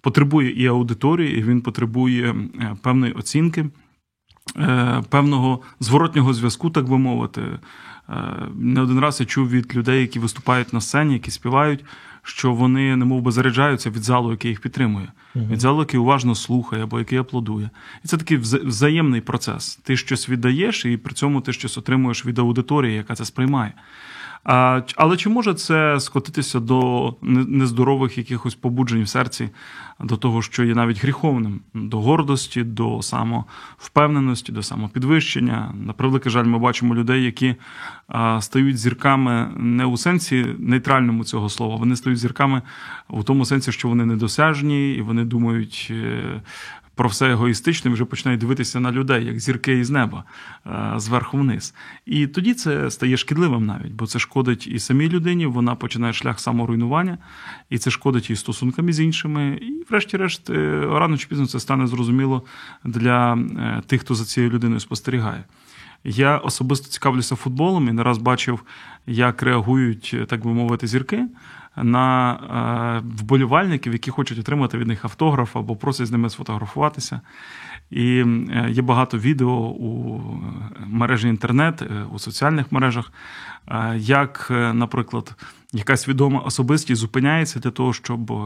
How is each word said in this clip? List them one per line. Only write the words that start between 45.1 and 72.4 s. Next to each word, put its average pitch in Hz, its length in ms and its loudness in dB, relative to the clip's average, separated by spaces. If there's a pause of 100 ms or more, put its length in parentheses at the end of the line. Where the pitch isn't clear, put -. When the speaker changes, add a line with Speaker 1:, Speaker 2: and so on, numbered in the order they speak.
Speaker 1:
думають, 117 640 -2
е, 113 500 -6 (540)
про 123 140 4
все 131 220 4
егоїстично, 123 600 2
і - 20 2
вже 117 120 0
починають 120 360 -2
дивитися 123 380 -2
на 123 120 0
людей, 131 340 0
як 117 140 -6
зірки 127 400 0
із 123 100 0
неба, 120 340 0 (440)
е, 107 300 -6
зверху 113 400 -2
вниз. 135 360 0 (320)
І 147 220 0
тоді 185 260 0
це 147 380 -2
стає 127 260 2
шкідливим 143 480 2
навіть, 104 280 -4
бо 110 140 -6
це 120 120 -4
шкодить 127 480 -2
і 123 120 -4
самій 143 300 2
людині, 175 360 0
вона 120 300 0
починає 117 380 -4
шлях 117 260 -4
саморуйнування, 120 800 0 (520)
і 127 80 -2
це 120 140 -2
шкодить 123 380 0
і 113 60 -4
стосункам 127 540 -2
із 156 100 0
іншими, 151 600 -2
і 294 280 -10
врешті-решт, 196 600 -4
е, 151 420 -2
рано 156 260 2
чи - 100 -8
пізно 143 200 -2
це 123 120 -6
стане 131 280 0
зрозуміло 123 560 0 (400)
для, 120 520 2
е, 117 520 -4
тих, 131 140 0
хто 127 140 -2
за 110 100 -2
цією 120 260 0
людиною 117 280 0
спостерігає. 113 640 -4 (600)
Я 139 340 2
особисто 135 520 -2
цікавлюся 127 460 0
футболом 147 540 0
і - 20 0
не 113 120 0
раз 123 140 2
бачив, 120 460 -2 (440)
як 123 360 0
реагують, 123 720 2
е, 120 120 -4
так 110 200 -4
би 117 80 -2
мовити, 117 340 0
зірки 131 380 -2 (520)
на, 127 560 2
е, 117 760 -4 (120)